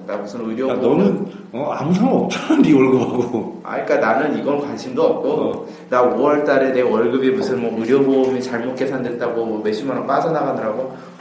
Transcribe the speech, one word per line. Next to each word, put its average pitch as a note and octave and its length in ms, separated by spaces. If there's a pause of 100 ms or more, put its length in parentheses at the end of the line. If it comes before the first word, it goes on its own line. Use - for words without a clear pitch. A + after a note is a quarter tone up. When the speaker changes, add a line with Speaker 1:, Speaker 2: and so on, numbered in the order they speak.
Speaker 1:
나 G2 100
무슨 A2 320
의료 B2+ 220
Speaker 2:
야, B2 60
Speaker 1:
보험 C3 220
Speaker 2:
너는, - 280 (260)
어, C3 200
아무 D3 200
상관 G#3+ 300
없잖아, - 400
네 D#3+ 100
월급하고. B2 920
Speaker 1:
아, A2 80 (120)
그러니까 D3 140
나는 A#2+ 400
이건 C#3 220
관심도 B2 420
없고, - 280
Speaker 2:
어. - 360 (240)
Speaker 1:
나 B2 120
오월 C#3+ 420
달에 C3+ 280
내 B2 80
월급이 B2 520
무슨 A#2 280
뭐 A2+ 180
의료보험이 C3 640
잘못 A#2+ 340
계산됐다고 A#2+ 680
뭐 G#2+ 180
몇십만 B2 360
원 - 80
빠져나가느라고 C3+ 880 (260)